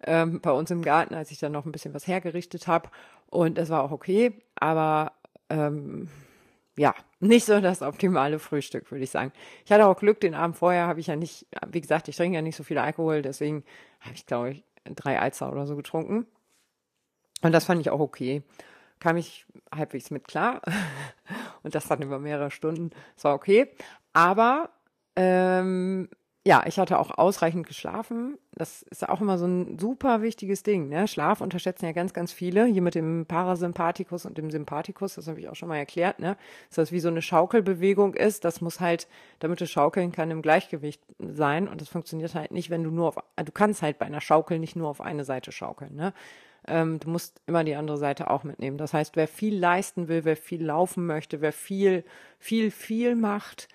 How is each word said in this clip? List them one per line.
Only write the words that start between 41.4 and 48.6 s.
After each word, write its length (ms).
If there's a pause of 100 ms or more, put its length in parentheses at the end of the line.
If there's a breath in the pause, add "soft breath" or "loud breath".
Und 140
das 60
funktioniert 460
halt 160
nicht, 200
wenn 120
du 80
nur 180
auf, 100 (180)
du 160
kannst 300
halt 160
bei 80
einer 160
Schaukel 360
nicht 160
nur 140
auf 120
eine 240
Seite 280
schaukeln, 420
ne? 200 (540 loud breath)
Ähm, 320
du 80
musst 380
immer 180
die 120
andere 220
Seite 320
auch 140
mitnehmen. 340